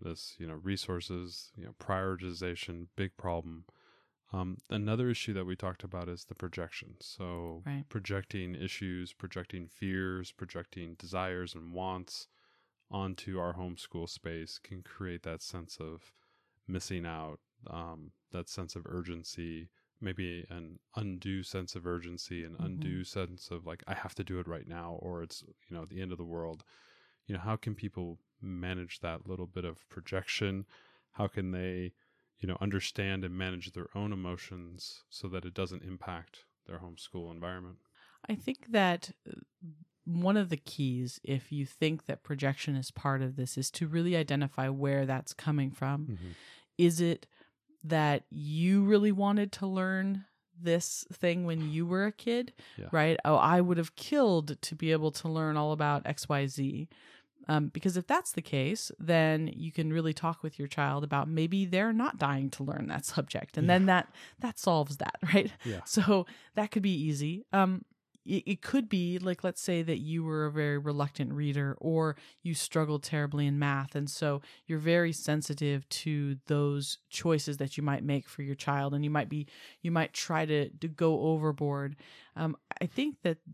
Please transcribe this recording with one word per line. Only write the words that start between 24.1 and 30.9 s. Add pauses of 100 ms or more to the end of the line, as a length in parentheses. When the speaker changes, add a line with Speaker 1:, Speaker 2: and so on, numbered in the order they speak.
Speaker 1:
to
do
it
right
now,"
or
it's, (260)
you
know,
the
end
of
the
world. (640)
You
know,
how
can
people (220)
manage
that
little
bit
of
projection? (480)